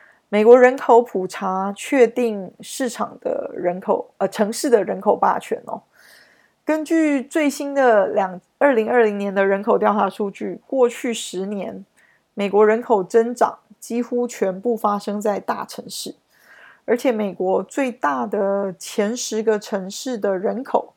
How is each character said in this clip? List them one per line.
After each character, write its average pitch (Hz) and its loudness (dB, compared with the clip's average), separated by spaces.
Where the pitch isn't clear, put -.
美 208 2
国 240 12
人 254 6
口 240 6
普 190 -4
查 190 -4
确 247 4
定 214 -4
市 247 -6
场 - -8
的 - -4
人 175 -4
口， - -2
呃， 196 -2
城 208 -2
市 277 -2
的 214 6
人 190 -6
口 196 2
霸 185 2
权 - -8
哦。 - -12
根 311 -2
据 302 2
最 302 0
新 285 -8
的 233 4
两-， 185 -2
二 285 4
零 220 0
二 240 4
零 208 2
年 202 -4
的 196 2
人 196 2
口 208 2
调 208 2
查 202 2
数 202 -6
据， 196 -10
过 254 2
去 240 -4
十 190 -8
年， 202 -10
美 202 -2
国 202 4
人 220 4
口 220 2
增 226 2
长 - 0
几 233 -6
乎 240 -2
全 190 -4
部 233 -2
发 208 0
生 208 -6
在 202 -2
大 - -6
城 - -14
市， - -12
而 240 0
且 254 0
美 208 -4
国 185 0
最 262 -4
大 254 -4
的 196 -2
前 220 -4
十 220 -6
个 214 0
城 196 -8
市 247 -8
的 196 -2
人 202 -4
口 - -4